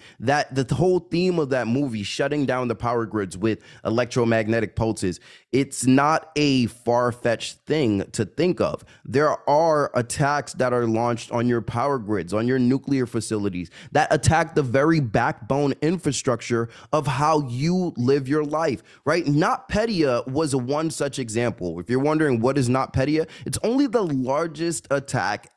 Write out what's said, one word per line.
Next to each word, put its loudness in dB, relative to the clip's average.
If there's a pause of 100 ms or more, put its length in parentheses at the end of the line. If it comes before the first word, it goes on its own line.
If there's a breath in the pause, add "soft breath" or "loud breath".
(220 loud breath)
that 0
the 0
th-, -2
whole 2
theme 0
of 0
that 0
movie, -2
shutting -2
down -2
the -2
power -2
grids -4
with 0 (260 loud breath)
electromagnetic 0
pulses, -2 (320 loud breath)
it's -2
not 4
a 2
far-fetched -2
thing 0 (100)
to 0
think -2
of. -2 (220 soft breath)
There 2 (100)
are 2
attacks -2
that 0
are 2
launched -2
on 0
your 2
power -2
grids, -4
on 0
your 2
nuclear 2
facilities, -4 (220 loud breath)
that 2
attack 2
the 2
very 4
backbone 0
infrastructure -2 (240 loud breath)
of 0
how 2
you -2
live 2
your 0
life, -2 (240 loud breath)
right? 0
NotPetya 0
was -2
one -2
such -6
example. -4
If -6
you're 2
wondering 2
what 2
is 2
NotPetya, 0 (260 loud breath)
it's -6
only 2
the 0
largest -2
attack -2